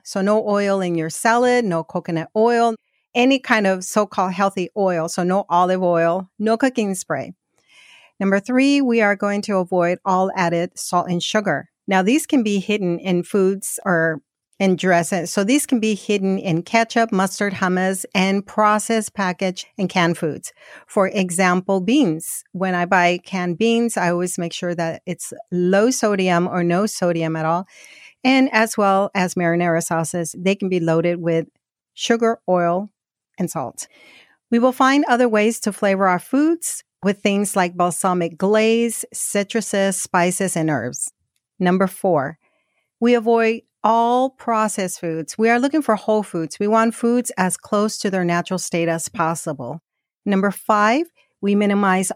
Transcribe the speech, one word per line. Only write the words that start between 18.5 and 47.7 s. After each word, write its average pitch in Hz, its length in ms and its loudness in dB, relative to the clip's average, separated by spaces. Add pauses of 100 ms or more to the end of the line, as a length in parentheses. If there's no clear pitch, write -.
packaged 185 520 -4 (120)
and 185 100 -2
canned 170 300 2
foods. - 340 -6 (340)
For 190 220 0
example, 185 720 0
beans. 185 720 0
When 185 220 -2
I 175 100 0
buy 175 400 2
canned 180 320 -4
beans, 233 400 0
I 180 140 0
always 175 260 -2
make 170 160 -6
sure 175 220 -6
that 165 320 -6
it's - 260 -10 (180)
low 185 400 2
sodium 190 560 0
or 175 160 -2
no 175 240 2
sodium 165 500 -2
at 160 100 -4
all. 175 200 -2 (560)
And 262 300 4
as 220 240 2
well 196 380 2
as 185 200 0
marinara 170 480 0
sauces, 165 540 -4
they 185 180 0
can 196 140 -4
be 185 120 0
loaded 165 400 0
with 165 260 0 (480)
sugar, 226 540 0
oil, 180 420 0 (480)
and 175 120 -2
salt. - 380 -8 (640)
We 233 80 2
will 247 140 4
find 277 320 4
other 247 240 2
ways 214 320 2
to 208 120 -2
flavor 196 340 2
our 180 120 2
foods 311 640 -2 (200)
with 196 180 0
things 202 340 0
like 180 220 0
balsamic 175 600 0
glaze, 220 680 0 (100)
citruses, 202 800 -2
spices, 180 640 -2
and 160 140 0
herbs. 127 420 -6 (460)
Number 185 280 2
four, 160 520 -2 (600)
we 240 160 4
avoid 226 480 0 (220)
all 240 460 2
processed 214 680 -4
foods. 160 400 -6
We 220 120 2
are 240 100 4
looking 285 220 0
for 220 120 2
whole 214 300 0
foods. 165 340 -6
We 208 80 -2
want 226 280 2
foods 240 420 0
as 185 200 0
close 208 420 -2